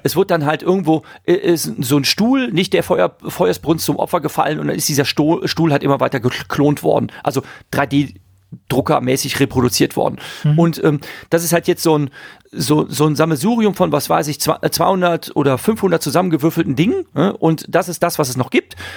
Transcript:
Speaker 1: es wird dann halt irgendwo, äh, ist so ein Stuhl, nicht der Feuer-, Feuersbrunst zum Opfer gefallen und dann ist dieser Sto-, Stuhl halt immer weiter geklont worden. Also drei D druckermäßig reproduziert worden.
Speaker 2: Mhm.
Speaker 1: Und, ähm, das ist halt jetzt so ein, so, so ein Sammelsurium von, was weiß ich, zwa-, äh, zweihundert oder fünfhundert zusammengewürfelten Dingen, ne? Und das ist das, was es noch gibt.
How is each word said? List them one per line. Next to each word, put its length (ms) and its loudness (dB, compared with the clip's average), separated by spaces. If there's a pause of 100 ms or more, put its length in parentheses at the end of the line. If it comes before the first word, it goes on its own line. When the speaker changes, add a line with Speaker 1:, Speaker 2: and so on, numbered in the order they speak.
Speaker 1:
es 140 0
wird 140 0
dann 140 0
halt 180 -2
irgendwo, 400 2 (200)
äh, 80 0
ist 480 0
so 160 0
ein 80 2
Stuhl, 480 0
nicht 220 0
der 100 2
Feuer-, 320 0 (100)
Feuersbrunst 600 0
zum 100 0
Opfer 240 -2
gefallen 400 -2
und 80 -4
dann 80 -2
ist 140 -4
dieser 160 0
Sto-, 420 0
Stuhl 240 0
halt 120 0
immer 180 2
weiter 180 0
geklont 640 0
worden. 260 2 (140)
Also 180 -2 (300)
drei 140 0
D 300 0 (540)
druckermäßig 680 0
reproduziert 560 2
worden. 220 -2 (260)
Speaker 2:
Mhm. 160 2
Speaker 1:
Und, 240 2
ähm, 160 2 (300)
das 140 0
ist 100 0
halt 140 0
jetzt 160 0
so 140 4
ein, 120 -2 (420)
so, 360 0
so 200 0
ein 80 0
Sammelsurium 600 2
von, 160 0
was 180 -2
weiß 180 0
ich, 120 -6
zwa-, 220 -2
äh, 80 -2
zweihundert 680 0
oder 220 2
fünfhundert 460 0
zusammengewürfelten 720 0
Dingen, 380 0
ne? 220 0
Und 320 0
das 220 0
ist 140 -4
das, 160 -2
was 100 0
es 80 -6
noch 140 -2
gibt. 240 -2 (220)